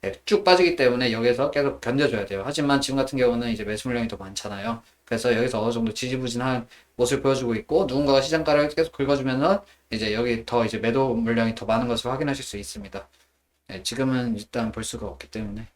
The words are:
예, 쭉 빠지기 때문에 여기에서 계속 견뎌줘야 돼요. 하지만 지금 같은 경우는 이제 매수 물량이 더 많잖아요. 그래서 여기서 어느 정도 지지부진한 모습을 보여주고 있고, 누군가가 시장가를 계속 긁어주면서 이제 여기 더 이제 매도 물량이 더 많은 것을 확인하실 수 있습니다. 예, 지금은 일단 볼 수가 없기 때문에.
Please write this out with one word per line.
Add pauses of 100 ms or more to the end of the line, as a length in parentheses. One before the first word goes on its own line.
예, (140)
쭉
빠지기
때문에
여기에서
계속
견뎌줘야
돼요.
하지만
지금
같은
경우는
이제
매수
물량이
더
많잖아요. (240)
그래서
여기서
어느
정도
지지부진한 (280)
모습을
보여주고
있고,
누군가가
시장가를
계속
긁어주면서 (260)
이제
여기
더
이제
매도
물량이
더
많은
것을
확인하실
수
있습니다. (640)
예,
지금은
일단
볼
수가
없기
때문에.